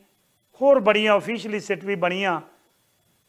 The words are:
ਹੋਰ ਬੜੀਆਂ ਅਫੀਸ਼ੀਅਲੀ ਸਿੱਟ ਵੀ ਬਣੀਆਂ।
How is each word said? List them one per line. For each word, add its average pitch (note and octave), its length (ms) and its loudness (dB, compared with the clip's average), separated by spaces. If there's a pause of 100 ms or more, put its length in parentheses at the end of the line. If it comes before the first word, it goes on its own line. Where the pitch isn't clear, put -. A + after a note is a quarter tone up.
(600)
ਹੋਰ C4+ 180 6
ਬੜੀਆਂ G#3 380 2
ਅਫੀਸ਼ੀਅਲੀ G#3 420 -6
ਸਿੱਟ F#3 260 -8
ਵੀ G3+ 100 -4
ਬਣੀਆਂ। F3+ 460 -2 (880)